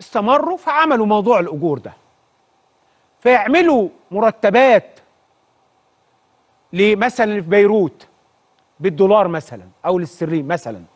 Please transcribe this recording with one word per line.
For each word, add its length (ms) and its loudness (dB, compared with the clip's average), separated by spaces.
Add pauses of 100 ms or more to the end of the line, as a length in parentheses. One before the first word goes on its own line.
استمروا 560 -2
فعملوا 500 0
موضوع 340 2
الأجور 380 -4
ده، 140 -18 (1300)
فيعملوا 680 2 (220)
مرتبات 920 2 (1700)
لمثلًا 640 0
في 140 -8
بيروت 580 0 (720)
بالدولار 480 2
مثلًا 360 -10 (220)
أو 120 -2
الاسترليني 500 -6
مثلًا، 340 -8 (140)